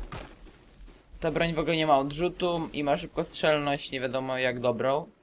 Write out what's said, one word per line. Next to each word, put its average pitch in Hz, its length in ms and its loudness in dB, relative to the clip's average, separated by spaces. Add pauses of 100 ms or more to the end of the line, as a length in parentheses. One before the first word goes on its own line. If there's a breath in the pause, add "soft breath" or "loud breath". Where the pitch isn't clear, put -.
(1200)
Ta 165 120 0
broń 165 220 0
w 156 60 0
ogóle 165 180 2
nie 156 100 2
ma 143 120 8
odrzutu 170 760 0
i 147 100 -2
ma 143 140 2
szybkostrzelność, 151 920 0
nie 135 100 -4
wiadomo 131 360 -2
jak 127 220 0
dobrą. 123 480 2 (160)